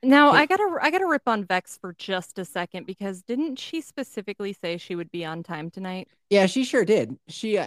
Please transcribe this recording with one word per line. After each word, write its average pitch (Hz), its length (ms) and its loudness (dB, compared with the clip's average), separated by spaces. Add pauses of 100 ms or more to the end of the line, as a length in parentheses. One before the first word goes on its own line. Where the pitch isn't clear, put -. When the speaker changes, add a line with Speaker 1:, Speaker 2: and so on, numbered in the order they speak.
Speaker 1:
Now, 285 300 8
Speaker 2:
Hey. 269 80 8
Speaker 1:
I 302 60 4
gotta, 370 360 0
I 302 80 2
gotta 370 160 0
rip 311 200 0
on 214 180 0
Vex 185 360 -4
for 180 140 -12
just - 440 -8
a 190 60 -6
second, 175 420 -8
because 190 360 -10
didn't 262 360 -6
she - 220 -8
specifically 202 720 -10
say 170 240 -8
she 175 180 -10
would 170 160 -8
be 170 140 -8
on 160 180 -8
time 165 280 -10
tonight? 185 380 -10 (200)
Speaker 2:
Yeah, 196 160 6
she 190 200 2
sure 247 200 2
did. 131 320 0 (120)
She, 214 280 -4
uh, 175 100 0